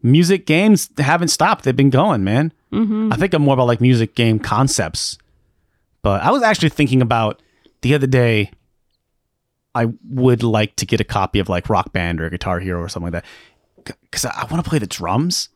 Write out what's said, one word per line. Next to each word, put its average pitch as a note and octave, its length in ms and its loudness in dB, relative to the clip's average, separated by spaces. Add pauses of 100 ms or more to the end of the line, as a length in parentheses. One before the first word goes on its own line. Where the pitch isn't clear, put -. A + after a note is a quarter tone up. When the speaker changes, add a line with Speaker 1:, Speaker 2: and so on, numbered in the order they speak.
Speaker 1:
music E3+ 440 4
games G#3 520 2
haven't D#3+ 300 0
stopped. F3+ 360 0
They've C3 120 0
been C#3 140 4
going, C3+ 320 2
man. B2 300 0 (200)
Speaker 2:
Mm-hmm. G#3+ 400 -2
Speaker 1:
I - 40 -2
think F3+ 180 0
I'm D3+ 80 2
more C#3 120 4
about, B2+ 120 2
like, A#2+ 140 0
music A#2+ 340 2
game A2+ 240 2
concepts. G#2+ 800 -2 (880)
But G2 200 0
I D3 80 2
was C4 120 2
actually G#3 280 2
thinking C3 320 2
about A2+ 380 0 (400)
the C3 140 2
other C3+ 120 0
day, A#2 440 2 (1200)
I A#2+ 120 0 (240)
would B2 320 2
like A2 340 0
to - 100 -6
get A2+ 140 -2
a - 40 0
copy G2 340 -2
of, F#2 100 -2
like, F2 220 -4
Rock G2 220 -2
Band E2+ 280 -4
or D#2+ 100 -6
Guitar F2+ 300 -6
Hero F2+ 200 -6
or E2+ 80 -8
something F2 240 -10
like E2+ 100 -8
that. - 20 -20 (600)
C-, - 80 -16 (160)
'cause - 160 -8
I, - 160 -8
I - 80 -8
wanna E3 120 -4
play D#3+ 160 -2
the G#2 80 -4
drums A2+ 680 -4